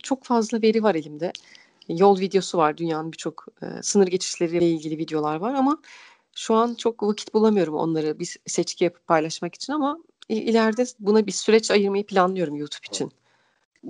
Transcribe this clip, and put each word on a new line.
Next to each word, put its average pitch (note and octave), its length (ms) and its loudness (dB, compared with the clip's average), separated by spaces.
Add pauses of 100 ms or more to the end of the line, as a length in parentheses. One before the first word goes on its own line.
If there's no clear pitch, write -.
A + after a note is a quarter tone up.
Çok C4 220 -6
fazla A3+ 380 0
veri A3 200 2
var G#3 120 4
elimde. D3+ 380 -6 (560)
Yol F#3 320 4
videosu F#3 380 -2
var, D3+ 180 2
dünyanın D#3+ 360 -6
birçok, - 340 -12 (160)
e, C#3 40 -10 (160)
sınır G3+ 240 4
geçişleriyle F3 600 0
ilgili D#3 300 -2
videolar D#3 380 -4
var A3 180 -4
ama C#4 240 2 (560)
şu - 200 -2
an A#3 200 2
çok A3+ 280 -4
vakit G#3 320 -2
bulamıyorum G#3 400 4
onları D#3 440 -2
bir E3+ 180 -10 (100)
seçki - 380 -2
yapıp - 220 -2
paylaşmak E3 480 0
için - 180 -10
ama D4+ 260 -2 (300)
i-, A3 60 -4
ileride A3 500 2 (140)
buna G#3+ 280 4
bir F#3+ 60 -6
süreç A3 380 2
ayırmayı G3+ 360 2
planlıyorum F3+ 500 0
YouTube D3 320 -10
için. - 240 -6 (760)